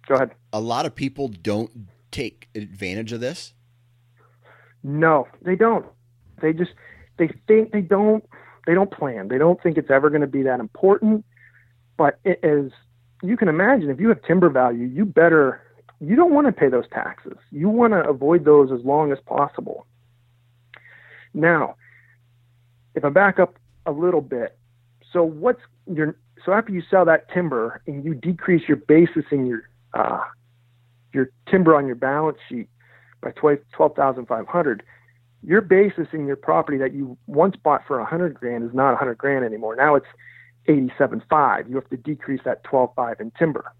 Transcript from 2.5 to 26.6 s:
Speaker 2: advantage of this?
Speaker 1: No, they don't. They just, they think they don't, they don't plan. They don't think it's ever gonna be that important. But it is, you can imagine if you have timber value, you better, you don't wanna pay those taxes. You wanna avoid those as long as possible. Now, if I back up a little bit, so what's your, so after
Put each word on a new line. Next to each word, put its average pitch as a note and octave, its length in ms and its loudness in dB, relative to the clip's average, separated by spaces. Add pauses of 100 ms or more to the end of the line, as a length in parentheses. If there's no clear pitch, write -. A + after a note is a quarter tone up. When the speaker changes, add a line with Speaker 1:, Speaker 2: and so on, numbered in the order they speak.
Speaker 2:
advantage G2+ 580 -10
of A#2 80 -10
this? C#3+ 340 -10 (1300)
Speaker 1:
No, D3+ 420 2 (160)
they F3+ 140 -2
don't. A3 300 0 (540)
They D#3+ 120 0
just, F3 200 -4 (440)
they E3 120 0 (200)
think A3 240 4
they G#3 80 -2
don't, G#3 440 0 (420)
they E3 80 2
don't F#3+ 160 2
plan. A2 380 -8
They B2+ 100 -2
don't E3+ 240 4
think D#3+ 160 0
it's C#3+ 120 -4
ever C#3 200 4
gonna D3 160 0
be C#3 160 -4
that B2+ 180 0
important. G#3 640 2 (720)
But C#3+ 280 0
it F3+ 180 0
is, D3 300 0 (500)
you G3+ 140 -2
can G#3 120 0
imagine F3+ 420 2
if B2+ 80 -6
you A3 120 0
have - 120 0
timber F3 280 2
value, B2 360 0
you C#3+ 180 -4
better, D#3+ 560 4 (400)
you D#3 140 -2
don't E4+ 180 4
wanna C#4+ 200 2
pay C#3+ 160 2
those B2 240 0
taxes. - 460 -12 (120)
You D3+ 180 -2
wanna A3 400 2
avoid C#3+ 360 2
those C#3+ 260 6
as A#2+ 140 -6
long C#3+ 280 0
as C3 140 -4
possible. - 600 -6 (1500)
Now, D#3 420 0 (1160)
if D3+ 100 -4
I D3 40 0
back F#3+ 320 2
up - 160 0 (300)
a D#3+ 60 -6
little E3 280 0
bit, B2+ 360 -10 (560)
so F3 120 2
what's E3 380 -2 (300)
your, D#3 240 -4 (280)
so F3+ 80 -2
after A3 200 -2